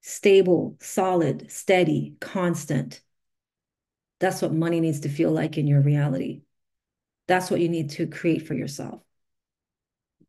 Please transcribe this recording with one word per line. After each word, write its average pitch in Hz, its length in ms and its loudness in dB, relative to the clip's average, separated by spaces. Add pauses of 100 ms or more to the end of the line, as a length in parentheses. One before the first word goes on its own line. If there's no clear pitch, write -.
Stable, 190 760 4
solid, 180 720 -2
steady, 156 680 0
constant. 165 800 -4 (1200)
That's 180 220 0
what 185 100 -2
money 165 280 0
needs 156 200 0
to 156 80 -6
feel 156 220 0
like 160 260 -2
in 147 100 0
your 143 140 4
reality. 147 640 0 (880)
That's 185 220 0
what 190 100 0
you 170 80 2
need 165 220 -2
to 160 160 -6
create - 400 -2
for 151 80 -6
yourself. - 480 -8 (1300)